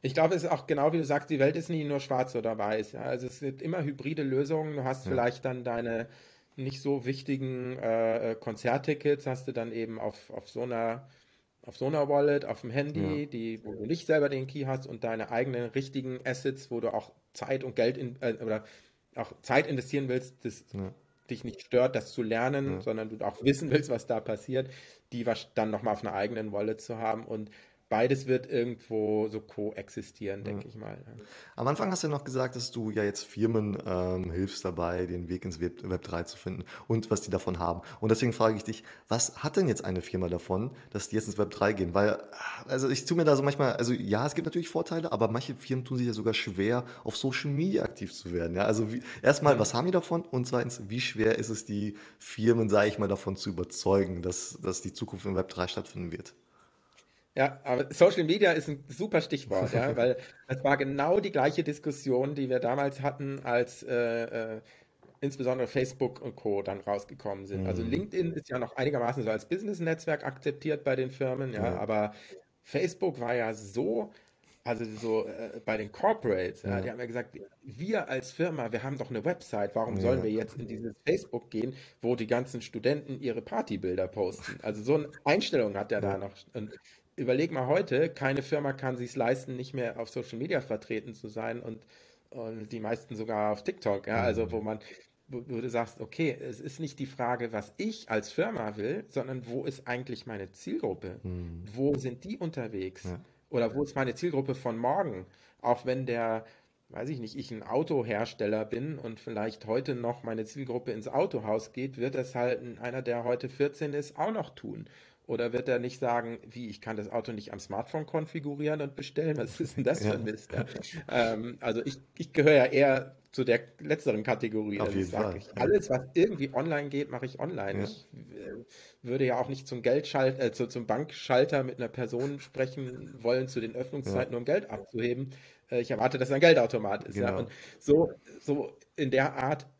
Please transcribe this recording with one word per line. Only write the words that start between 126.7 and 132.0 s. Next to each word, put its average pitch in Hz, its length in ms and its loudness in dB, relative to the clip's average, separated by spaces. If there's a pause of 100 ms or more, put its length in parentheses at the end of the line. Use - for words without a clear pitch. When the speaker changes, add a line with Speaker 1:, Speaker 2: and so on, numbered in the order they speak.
Speaker 1:
geht, 143 220 -2
mache 127 160 -6
ich 131 120 -10
online. 101 420 -2
Speaker 2:
Ja. 101 40 0
Speaker 1:
Ich, - 280 -10
äh, 113 520 -14 (380)
würde 131 220 0
ja 123 160 4
auch 117 80 0
nicht 135 200 -8
zum 123 140 -6
Geldschalt-, 131 580 2
äh, 117 120 2
zu, 123 140 -2
zum 117 200 -8
Bankschalter 131 760 2
mit 127 160 -4
einer 120 100 -4
Person 127 520 -4